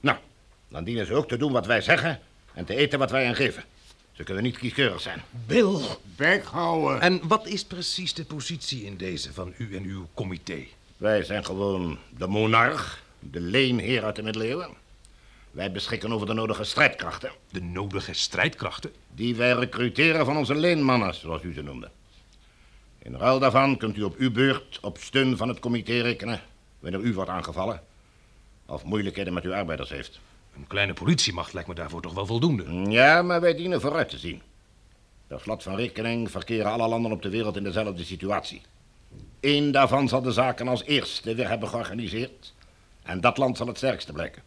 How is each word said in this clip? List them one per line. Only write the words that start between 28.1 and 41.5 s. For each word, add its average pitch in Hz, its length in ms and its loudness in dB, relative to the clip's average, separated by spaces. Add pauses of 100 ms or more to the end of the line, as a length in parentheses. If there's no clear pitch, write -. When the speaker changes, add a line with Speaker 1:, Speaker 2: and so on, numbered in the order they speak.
Speaker 1:
of 76 180 -10
moeilijkheden 95 480 -2
met 87 120 -4
uw 92 100 -4
arbeiders 80 360 -4
heeft. 69 300 -12 (360)
Speaker 4:
Een 71 100 -16
kleine 98 260 0
politiemacht 90 600 0
lijkt 87 160 -8
me 87 60 -8
daarvoor 82 280 -8
toch 87 120 -10
wel 98 120 -2
voldoende. 104 640 0
Speaker 1:
Ja, 143 320 8
maar 175 180 2
wij 170 140 6
dienen 170 260 -2
vooruit 147 280 0
te 67 100 -12
zien. 85 240 -10 (840)
Per 69 140 -10
slot 107 220 -6
van 95 140 -6
rekening 117 540 -2
verkeren 107 420 -2
alle 113 160 2
landen 117 240 0
op 92 100 -4
de 101 60 -4
wereld 107 280 -2
in 98 80 -4
dezelfde 95 400 -2
situatie. 95 580 -4 (800)
Eén 143 320 4
daarvan 135 360 6
zal 123 140 2
de 127 100 0
zaken 120 360 2
als 127 160 0
eerste 117 500 -2
weer 117 140 -2
hebben 110 200 -2